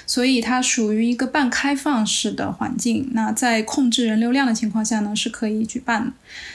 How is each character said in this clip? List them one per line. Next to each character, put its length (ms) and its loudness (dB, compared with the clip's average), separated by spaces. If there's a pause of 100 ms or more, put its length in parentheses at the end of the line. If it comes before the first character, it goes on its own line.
所 200 0
以 160 4
它 200 0
属 300 0
于 140 2
一 100 2
个 100 -2
半 240 2
开 240 0
放 320 0
式 280 -2
的 180 -4
环 240 -4
境。 380 0
那 180 0
在 300 2
控 280 2
制 160 2
人 140 2
流 140 2
量 120 4
的 80 2
情 160 0
况 140 0
下 160 0
呢， 160 -2
是 140 -2
可 180 -4
以 180 0
举 140 -6
办 260 -2
的。 60 -4 (440)